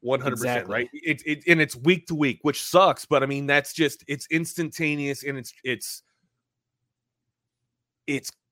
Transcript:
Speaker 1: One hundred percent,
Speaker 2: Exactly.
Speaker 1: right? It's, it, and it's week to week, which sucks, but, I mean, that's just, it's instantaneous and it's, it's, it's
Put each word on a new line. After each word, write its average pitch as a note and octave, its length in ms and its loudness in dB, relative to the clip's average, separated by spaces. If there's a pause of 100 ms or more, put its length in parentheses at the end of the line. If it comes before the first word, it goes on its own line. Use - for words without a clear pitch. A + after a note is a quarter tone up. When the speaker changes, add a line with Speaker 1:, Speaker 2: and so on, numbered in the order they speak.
Speaker 1:
One C3 200 0
hundred C3 160 -2
percent, A#2+ 220 0
Speaker 2:
Exactly. F#2+ 140 -6
Speaker 1:
right? A#2+ 200 -2
It's, D3+ 320 -4
it, D3+ 240 -4
and E3 120 6
it's D3 140 0
week D#3 320 2
to E3+ 80 -6
week, C#3+ 280 0
which D3 200 0
sucks, F3 440 4
but, C#3 180 2
I - 20 0
mean, C#3 220 -4
that's C#3+ 240 2
just, D3+ 340 -2
it's C#3+ 240 -6
instantaneous D3+ 920 -4
and C#3 120 -6
it's, B2+ 160 -12 (120)
it's, - 400 -6 (2000)
it's C#3 240 -4 (220)